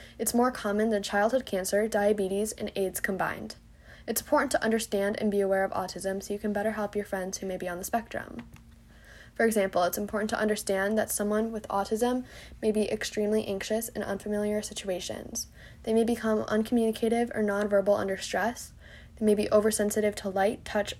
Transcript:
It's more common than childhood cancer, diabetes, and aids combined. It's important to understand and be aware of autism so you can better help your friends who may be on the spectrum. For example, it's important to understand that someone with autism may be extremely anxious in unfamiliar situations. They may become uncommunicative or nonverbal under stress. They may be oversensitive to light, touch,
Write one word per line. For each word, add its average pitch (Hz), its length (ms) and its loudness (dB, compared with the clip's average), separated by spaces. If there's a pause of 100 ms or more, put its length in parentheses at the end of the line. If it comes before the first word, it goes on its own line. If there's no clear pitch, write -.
(180)
It's 226 160 -2
more 240 160 4
common 214 400 0
than 202 120 0
childhood 220 440 2
cancer, 202 420 0
diabetes, 208 640 2
and - 240 -6
aids 190 240 -2
combined. - 560 -4 (500)
It's 226 140 -4
important 294 300 2
to - 120 2
understand 220 560 0
and 214 120 0
be 202 100 2
aware 190 240 2
of 190 80 -2
autism 190 500 -4
so 202 120 -6
you 208 40 -4
can 214 140 -2
better 202 200 0
help 208 220 -4
your 208 120 -2
friends 190 320 -4
who 190 80 -8
may 185 100 -4
be 180 100 -8
on 175 120 -6
the 185 60 -8
spectrum. - 580 -6 (920)
For 226 120 4
example, 196 380 4
it's 180 120 0
important 208 340 -2
to - 100 -2
understand 208 580 0
that - 140 0
someone 214 400 0
with 220 160 -8
autism 226 560 0 (360)
may 220 120 2
be 214 180 0
extremely 214 560 0
anxious 214 440 -2
in 214 120 -6
unfamiliar 208 600 -2
situations. - 840 -6 (380)
They 226 100 2
may 226 80 8
become 226 460 2
uncommunicative 226 840 2
or 220 120 0
nonverbal 202 520 4
under 196 200 -2
stress. - 560 -4 (440)
They 226 80 -2
may 208 120 6
be 208 160 2
oversensitive 208 640 4
to - 120 -6
light, 196 360 0
touch, 208 360 -2